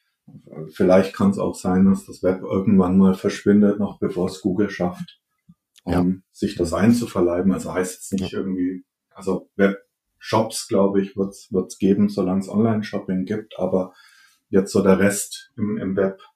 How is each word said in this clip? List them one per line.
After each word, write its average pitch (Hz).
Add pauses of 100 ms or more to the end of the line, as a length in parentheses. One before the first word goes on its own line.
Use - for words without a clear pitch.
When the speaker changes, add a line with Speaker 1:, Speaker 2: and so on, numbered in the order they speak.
(260)
Speaker 1:
äh, -
vielleicht 92
kann's 98
auch 95
sein, 95
dass 95
das -
Web 92
irgendwann 95
mal 95
verschwindet, 101
noch 101
bevor 90
es -
Google 101
schafft, - (680)
Speaker 2:
Ja. 87
Speaker 1:
ähm, 92
sich -
das 82
einzuverleiben. 95
Also 82
heißt 90
jetzt -
nicht 95
Speaker 2:
Ja. 101
Speaker 1:
irgendwie, 92 (260)
also 95
Webshops, -
glaub 101
ich, 98
wird's, -
wird's 92
geben, 101
solang's 95
Online-Shopping 104
gibt, 107
aber 92 (540)
jetzt 98
so 98
der 95
Rest -
im, 104
im 95
Web 190 (140)